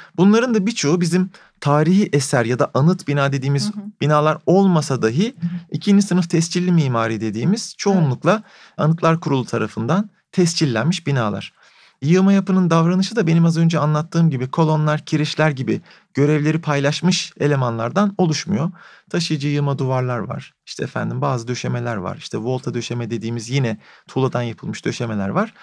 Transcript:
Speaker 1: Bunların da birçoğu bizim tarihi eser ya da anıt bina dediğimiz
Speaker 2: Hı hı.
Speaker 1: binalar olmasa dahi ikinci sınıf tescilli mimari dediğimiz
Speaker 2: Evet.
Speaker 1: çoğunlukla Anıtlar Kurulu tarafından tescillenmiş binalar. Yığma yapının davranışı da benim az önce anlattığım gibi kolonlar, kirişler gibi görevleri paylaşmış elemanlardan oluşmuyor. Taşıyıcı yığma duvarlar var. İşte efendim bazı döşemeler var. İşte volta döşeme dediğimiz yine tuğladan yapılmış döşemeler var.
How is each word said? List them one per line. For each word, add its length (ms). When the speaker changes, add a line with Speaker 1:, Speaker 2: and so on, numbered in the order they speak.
Speaker 1:
Bunların 380
da 120
birçoğu 340
bizim 300
tarihi 520
eser 320
ya 140
da 160
anıt 340
bina 240
dediğimiz 320
Speaker 2:
Hı 60
hı. 40
Speaker 1:
binalar 460
olmasa 560
dahi 320
ikinci 360
sınıf 240
tescilli 420
mimari 480
dediğimiz 500
Speaker 2:
Evet. 80
Speaker 1:
çoğunlukla 640
Anıtlar 440
Kurulu 240
tarafından 640
tescillenmiş 720
binalar. 460
Yığma 300
yapının 380
davranışı 460
da 100
benim 180
az 140
önce 200
anlattığım 520
gibi 200
kolonlar, 540
kirişler 460
gibi 300
görevleri 460
paylaşmış 800
elemanlardan 800
oluşmuyor. 520
Taşıyıcı 380
yığma 300
duvarlar 400
var. 360
İşte 180
efendim 360
bazı 280
döşemeler 480
var. 200
İşte 220
volta 360
döşeme 360
dediğimiz 400
yine 280
tuğladan 340
yapılmış 420
döşemeler 440
var. 240